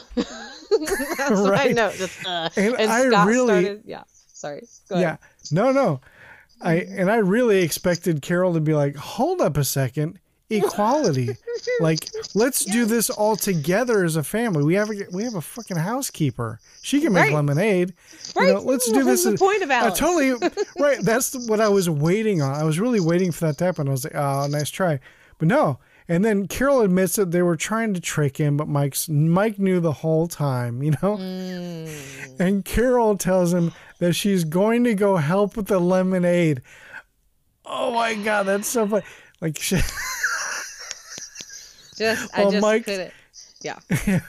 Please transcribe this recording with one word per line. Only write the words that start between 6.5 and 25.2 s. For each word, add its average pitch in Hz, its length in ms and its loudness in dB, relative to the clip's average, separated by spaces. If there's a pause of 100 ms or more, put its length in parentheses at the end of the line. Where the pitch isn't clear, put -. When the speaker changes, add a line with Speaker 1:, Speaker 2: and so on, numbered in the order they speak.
Speaker 2:
I, 165 160 0
Speaker 1:
Mm-hmm. 190 220 -6
Speaker 2:
and 185 120 2
I 233 60 2
really 208 440 4
expected 170 600 -2
Carol 175 320 0
to 165 80 0
be 156 120 2
like, 143 220 0
"Hold 320 460 -2
up 160 160 0
a 143 60 0
second. 143 560 -4 (300)
Equality. 214 800 0 (120)
Speaker 1:
<laughs> - 40 -20 (340)
Speaker 2:
Like, - 280 0 (280)
let's 247 280 0
do 208 180 -2
Speaker 1:
Yes. 220 80 0
Speaker 2:
this 226 200 0
all 214 260 0
together 196 720 0
as 160 120 0
a 151 60 -2
family. 208 400 -2
We 160 120 2
have 208 160 0
a, - 20 -6 (180)
we 185 120 -6
have 247 120 -6
a 165 60 -6
fucking 196 360 -10
housekeeper. 156 840 -4 (240)
She 285 180 0
can 302 120 2
make 294 120 6
Speaker 1:
Right. 440 80 2
Speaker 2:
lemonade. 175 600 0 (420)
You 392 60 2
Speaker 1:
Right. 539 120 6
Speaker 2:
know, 202 60 2
let's - 260 0
do 220 120 2
Speaker 1:
What 269 80 4
Speaker 2:
this 247 200 2
Speaker 1:
was - 0 -
the 226 80 2
Speaker 2:
as-" 196 60 0
Speaker 1:
point 392 240 2
of 285 80 -2
Speaker 2:
I - 40 2
Speaker 1:
Alice? 220 220 0
Speaker 2:
totally, 294 340 2
Speaker 1:
<laughs> 349 480 -4
Speaker 2:
right. 277 220 2
That's 226 300 0
the, 262 160 -10
what 214 120 0
I 220 100 4
was 196 200 2
waiting 175 540 0
on. 135 100 -2
I 151 100 -4
was 160 160 0
really 233 200 0
waiting 175 320 2
for - 140 -4
that 151 120 -2
to 175 80 -2
happen. 170 220 -2
I 139 40 0
was 131 120 -2
like, - 120 -10
"Oh, 139 320 -2
nice 147 220 -2
try." 165 300 -2 (400)